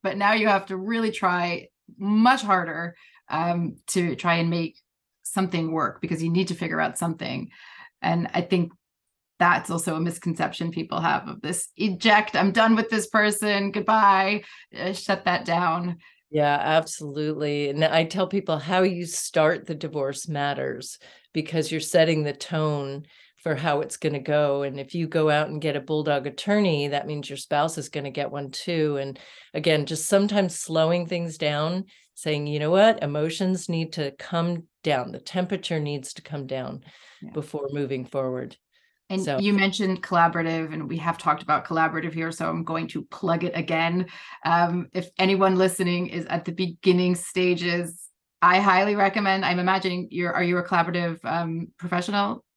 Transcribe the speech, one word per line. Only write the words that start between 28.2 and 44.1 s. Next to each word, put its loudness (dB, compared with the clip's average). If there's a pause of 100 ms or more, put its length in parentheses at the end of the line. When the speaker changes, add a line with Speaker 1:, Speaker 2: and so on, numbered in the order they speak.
Speaker 2:
one -8
too. 0
And -6 (340)
again, 2
just -6
sometimes 2
slowing 0
things -6
down, -2 (320)
saying, -2
"You -2
know 0
what? 6
Emotions -2
need -2
to -4
come -4 (140)
down. 0
The -12
temperature -4
needs -6
to -16
come -10
down -8 (360)
Speaker 1:
Yeah. -16
Speaker 2:
before -8
moving -4
forward." -4 (540)
Speaker 1:
And -2
Speaker 2:
So 0
Speaker 1:
you 4
mentioned 2
collaborative, 2
and -6
we -6
have -2
talked 0
about 0
collaborative 0
here, -4
so -4
I'm -4
going -4
to -8
plug -2
it -2
again. 0 (380)